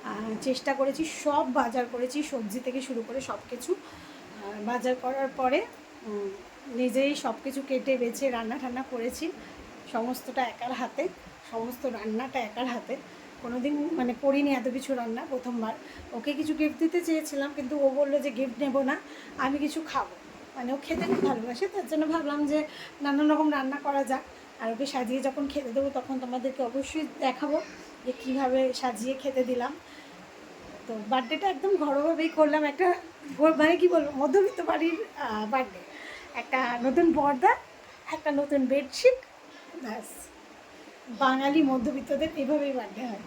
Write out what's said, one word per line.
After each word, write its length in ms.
আহ, 380
চেষ্টা 320
করেছি, 320
সব 300
বাজার 380
করেছি, 320
সবজি 360
থেকে 220
শুরু 260
করে 140
সব 160
কিছু। 260
আহ, 880
বাজার 300
করার 320
পরে, 280
উম, 220
নিজেই 480
সব 180
কিছু 240
কেটে 300
বেছে 320
রান্না 280
ঠান্না 340
করেছি, 400
সমস্তটা 520
একার 280
হাতে, 360
সমস্ত 340
রান্নাটা 540
একার 260
হাতে। 300
কোনোদিন 500
মানে 300
করিনি 300
এত 220
কিছু 220
রান্না, 340
প্রথমবার। 440
ওকে 200
কিছু 200
গিফট 260
দিতে 220
চেয়েছিলাম, 540
কিন্তু 240
ও 100
বললো 300
যে, 120
"গিফট 280
নেবো 240
না, 140
আমি 200
কিছু 300
খাবো।" 280
মানে 180
ও 100
খেতে 180
খুব 220
ভালোবাসে, 440
তার 200
জন্য 200
ভাবলাম 380
যে 220
নানান 300
রকম 200
রান্না 320
করা 200
যাক, 180
আর 120
ওকে 140
সাজিয়ে 360
যখন 260
খেতে 260
দেবো 200
তখন 260
তোমাদেরকে 440
অবশ্যই 440
দেখাবো 420
যে 80
কীভাবে 500
সাজিয়ে 400
খেতে 300
দিলাম। 320
তো 120
বার্থডেটা 400
একদম 280
ঘরোয়াভাবেই 520
করলাম, 340
একটা 300
ঘর-, 180
মানে 220
কী 100
বলবো, 240
মধ্যবিত্ত 500
বাড়ির, 360
আহ, 280
বার্থডে। 340
একটা 440
নতুন 300
পর্দা, 420
একটা 200
নতুন 340
বেডশিট, 520
ব্যাস। 220
বাঙালি 540
মধ্যবিত্তদের 720
এভাবেই 360
বার্থডে 360
হয়। 180